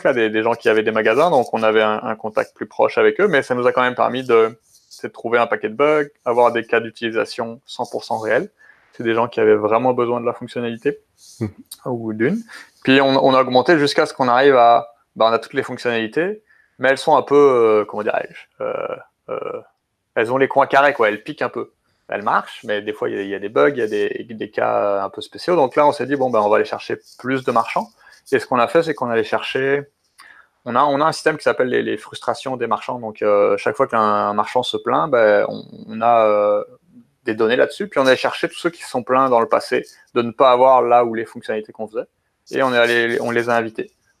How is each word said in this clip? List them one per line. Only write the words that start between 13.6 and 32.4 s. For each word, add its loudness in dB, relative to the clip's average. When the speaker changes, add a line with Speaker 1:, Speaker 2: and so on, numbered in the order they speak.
Speaker 1:
jusqu'à 0
ce -6
qu'on -2
arrive 6
à, 4
ben, 2
on 2
a 4
toutes -14
les -2
fonctionnalités, -4
mais 2
elles 2
sont 2
un 4
peu, 0
euh, 4
comment -10
dirais-je, -8
euh, -6
euh, -10
elles 0
ont 0
les 2
coins 0
carrés, 4
quoi. 2
Elles -4
piquent -12
un -4
peu. -12
Elles -6
marchent, -4
mais -4
des -6
fois, -6
il -6
y -4
a, -4
il -8
y -6
a -6
des -8
bugs, 2
il -4
y -4
a -2
des, -4
des -10
cas -2
un -6
peu -16
spéciaux. -6
Donc 0
là, 4
on 4
s'est -8
dit, -4
bon, -2
ben, 0
on 2
va 4
aller 0
chercher -8
plus -6
de 0
marchands. -2
Et 2
ce -8
qu'on 0
a 2
fait, 2
c'est -4
qu'on -6
allait 0
chercher, -4
on -4
a, 4
on 0
a 0
un 0
système -2
qui -14
s'appelle 0
les, 0
les -4
frustrations -8